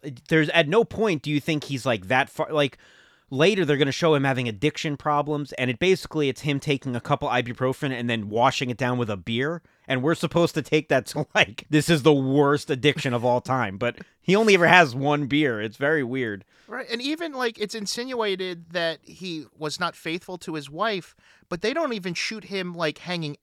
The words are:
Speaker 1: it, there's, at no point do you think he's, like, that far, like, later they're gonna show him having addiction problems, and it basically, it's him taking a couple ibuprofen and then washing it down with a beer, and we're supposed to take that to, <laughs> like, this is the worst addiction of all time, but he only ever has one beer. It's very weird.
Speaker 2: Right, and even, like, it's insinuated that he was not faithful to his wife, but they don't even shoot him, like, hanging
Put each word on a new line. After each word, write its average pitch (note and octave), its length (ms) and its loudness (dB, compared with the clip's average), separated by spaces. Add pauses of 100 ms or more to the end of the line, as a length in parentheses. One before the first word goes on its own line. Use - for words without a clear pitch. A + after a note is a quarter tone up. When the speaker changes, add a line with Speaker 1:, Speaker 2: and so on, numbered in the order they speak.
Speaker 1:
it, C#3 260 -14
there's, D#3+ 220 4
at D#3+ 180 4
no G#3+ 160 4
point F#3+ 380 -2
do D3 100 -4
you C#3+ 80 0
think D3+ 240 -2
he's, B2+ 200 -6
like, A2 240 0
that C3 220 2
far, - 220 -6
like, D3 260 0 (500)
later F3 360 2
they're C#3 120 4
gonna C#3 140 2
show D#3+ 240 2
him C#3 80 2
having C3 260 0
addiction D3 480 -2
problems, D3 580 -2
and B2+ 140 -2
it B2 120 -4
basically, F3 480 0
it's - 140 -4
him C#3 180 0
taking C#3 340 -2
a A#2+ 60 -4
couple C#3+ 280 -2
ibuprofen B2 640 -2
and A#2+ 180 -4
then A2+ 200 -2
washing B2 420 2
it A#2 60 -6
down B2 220 0
with A#2 120 -2
a G#2 60 -4
beer, B2 460 -4 (260)
and C3 120 0
we're D#3 140 2
supposed E3+ 400 0
to D#3 80 -2
take - 280 0
that C3 160 2
to, D#3 240 -6
<laughs> - 40 -10
like, E3 340 0
this D3 220 2
is D3 140 2
the D3+ 100 8
worst C#3 560 2
addiction C#3 420 0
of A#2 120 -2
all B2 160 2
time, A#2 380 -4
but A#2+ 200 -2 (240)
he F3+ 140 4
only G#3+ 180 6
ever E3+ 140 6
has E3 260 8
one C#3+ 320 0
beer. C3 340 0
It's G#2+ 160 -6
very C#3+ 280 0
weird. A#2 400 -6 (240)
Speaker 2:
Right, B3+ 220 -12
and A#3 120 -6
even, D#4 300 -6
like, B3 280 -4
it's G#3 160 -6
insinuated G3 920 -6
that E3 320 -2
he D#3+ 420 -12 (120)
was D3+ 240 -6
not E3+ 160 -4
faithful F3 420 -8
to E3+ 160 -10
his C#3+ 160 -10
wife, F#3+ 440 -6 (340)
but F3 140 -8
they A3 100 -2
don't D4+ 200 -2
even F#3 220 -6
shoot A3 300 -8
him, F3+ 300 -8
like, E3 240 -4
hanging D#3+ 440 -6